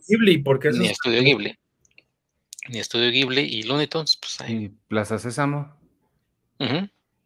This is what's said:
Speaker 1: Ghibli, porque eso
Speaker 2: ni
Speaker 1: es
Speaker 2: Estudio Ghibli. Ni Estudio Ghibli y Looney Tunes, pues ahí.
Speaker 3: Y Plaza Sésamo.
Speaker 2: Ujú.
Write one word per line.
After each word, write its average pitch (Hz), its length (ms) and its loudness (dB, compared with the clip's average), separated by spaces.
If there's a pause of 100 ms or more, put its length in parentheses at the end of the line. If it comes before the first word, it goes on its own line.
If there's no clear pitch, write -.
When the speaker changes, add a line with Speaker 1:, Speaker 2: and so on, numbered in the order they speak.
Speaker 1:
Ghibli, 202 320 4
porque 135 300 0
eso 123 100 0
Speaker 2:
ni 117 60 0
Speaker 1:
es 104 60 0
Speaker 2:
Estudio 117 320 0
Ghibli. 107 340 2 (1120)
Ni 120 80 -10
Estudio 120 320 0
Ghibli 131 320 2
y 117 220 -4
Looney 143 240 -2
Tunes, 160 300 -4
pues - 240 -12
ahí. 127 120 -6
Speaker 3:
Y 107 160 -6 (180)
Plaza 107 300 -2
Sésamo. 143 580 -4 (840)
Speaker 2:
Ujú. 165 300 -4 (360)